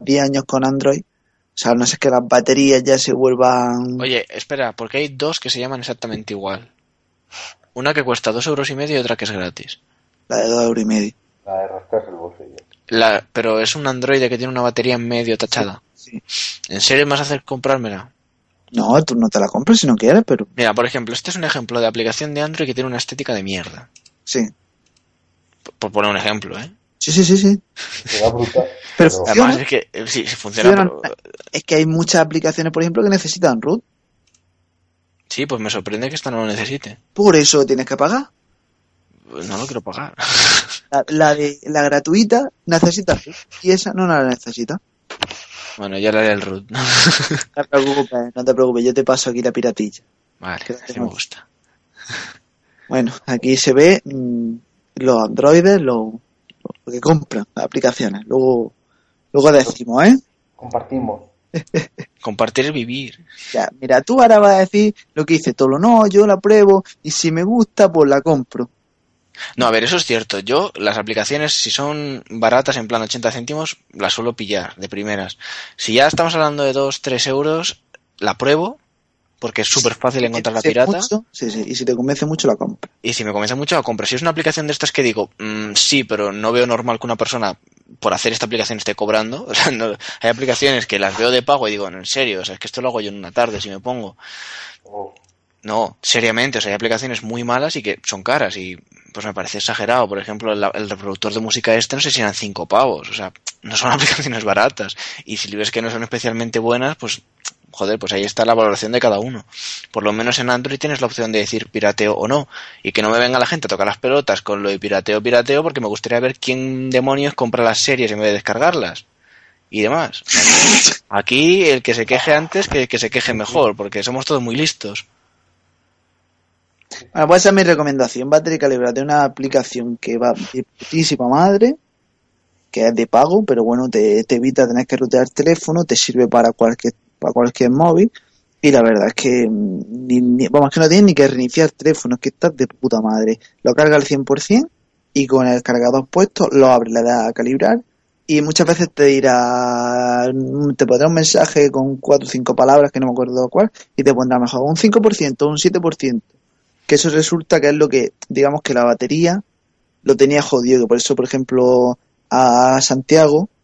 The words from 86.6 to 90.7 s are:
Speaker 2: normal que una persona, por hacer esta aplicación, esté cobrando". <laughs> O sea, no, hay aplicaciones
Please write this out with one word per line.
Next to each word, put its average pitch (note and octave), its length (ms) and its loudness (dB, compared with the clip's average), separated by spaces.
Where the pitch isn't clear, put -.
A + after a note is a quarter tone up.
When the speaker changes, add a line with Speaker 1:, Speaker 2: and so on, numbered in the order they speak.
Speaker 2:
normal A#2 340 -2
que B2 60 -10
una A#2 100 -4
persona, A2 420 -4
por G#2 140 -2
hacer A2+ 220 -2
esta - 100 -6
aplicación, A2 320 -6
esté G#2 180 -6
cobrando". A2 520 -4
<laughs> - 20 -16
O A2 60 -6
sea, - 160 0
no, A2+ 260 -4
hay A2+ 80 -2
aplicaciones B2+ 580 0